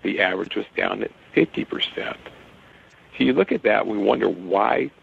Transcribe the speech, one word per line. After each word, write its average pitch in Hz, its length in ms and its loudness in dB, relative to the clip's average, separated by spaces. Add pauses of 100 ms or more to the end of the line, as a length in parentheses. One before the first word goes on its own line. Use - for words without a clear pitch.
the 104 180 -2
average 92 340 -2
was 104 120 -4 (100)
down 92 260 -2
at - 80 -6 (220)
fifty - 320 0
percent. - 540 -8 (960)
So 131 80 0
you 127 80 4
look 190 200 2
at 240 100 -2
that, 107 240 4
we 107 100 -4
wonder 101 320 2
why 98 600 0 (120)